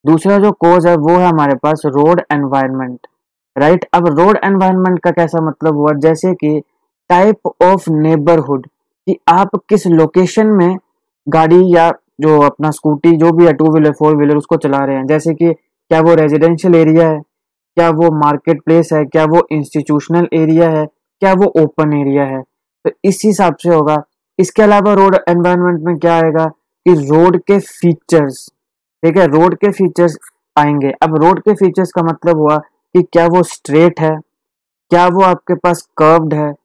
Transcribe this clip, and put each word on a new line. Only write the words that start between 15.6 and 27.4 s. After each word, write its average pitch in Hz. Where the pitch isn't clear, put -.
वो 165
residential 156
area 160
है, 151
क्या 170
वो 165
मार्केट 147
प्लेस 165
है, 151
क्या 156
वो 160
institutional 151
area 160
है, 156
क्या -
वो 190
open 151
area 143
है, 135
तो 156
इस 196
हिसाब 185
से 170
होगा। 151
इसके 190
अलावा 208
road 196
environment 175
में 170
क्या 170
आएगा 160
कि -
road 160
के 196